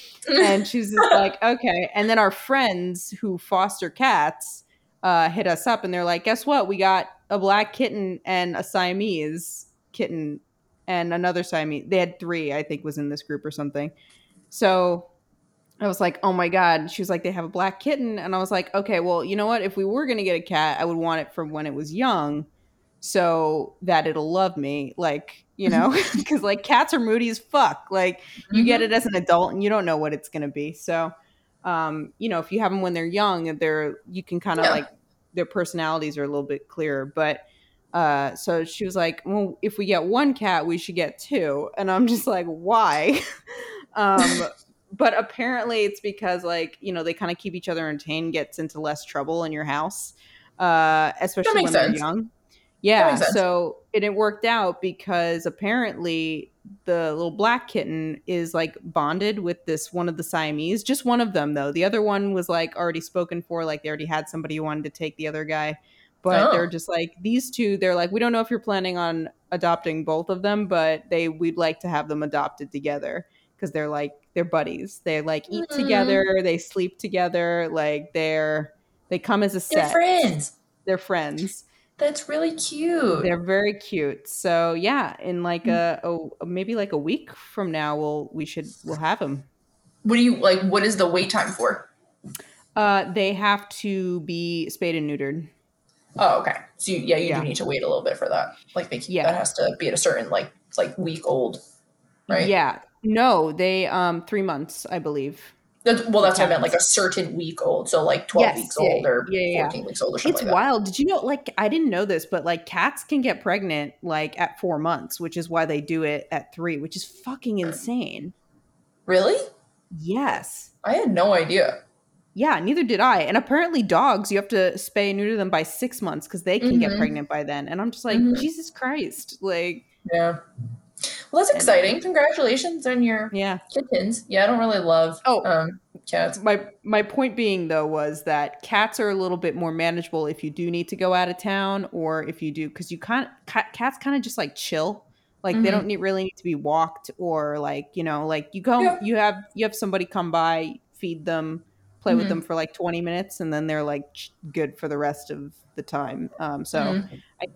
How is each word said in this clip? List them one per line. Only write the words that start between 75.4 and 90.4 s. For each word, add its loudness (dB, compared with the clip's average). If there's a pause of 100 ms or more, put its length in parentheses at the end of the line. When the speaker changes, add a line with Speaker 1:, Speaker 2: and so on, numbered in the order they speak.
Speaker 2:
eat -6
Speaker 1:
Mm. -
Speaker 2:
together, 4
they 2
sleep -4
together, 0
like, -2
they're, 0 (360)
they 0
come 2
as 0
a -4 (100)
Speaker 1:
They're 4
Speaker 2:
set. 2
Speaker 1:
friends. 2 (280)
Speaker 2:
They're 0
friends. -4 (340)
Speaker 1:
That's -2
really 0
cute. 0
Speaker 2:
They're 0
very 2
cute. -4
So, 0
yeah, 0
in, -4
like, -2
Speaker 1:
Mm. 2 (180)
Speaker 2:
a, - (400)
a, -8
maybe, -4
like, -2
a 0
week -4
from -6
now, -2
we'll, -4
we -6
should, -10
we'll -6
have 0
'em. -4 (600)
Speaker 1:
What 4
do 6
you, 6
like, 4